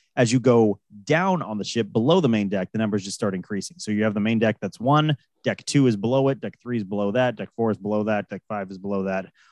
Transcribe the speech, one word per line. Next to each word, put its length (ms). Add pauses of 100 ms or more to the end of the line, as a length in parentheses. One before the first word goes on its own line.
(160)
As 160
you 80
go 400 (240)
down 380
on 160
the 60
ship 280
below 300
the 80
main 200
deck, 220
the 60
numbers 260
just 120
start 200
increasing. 440
So 120
you 120
have 100
the 60
main 200
deck 220
that's 180
one, 380 (260)
deck 220
two 220
is 100
below 320
it, 100
deck 220
three 160
is 60
below 300
that, 220
deck 200
four 160
is 60
below 260
that, 260
deck 180
five 240
is 60
below 260
that, 280 (200)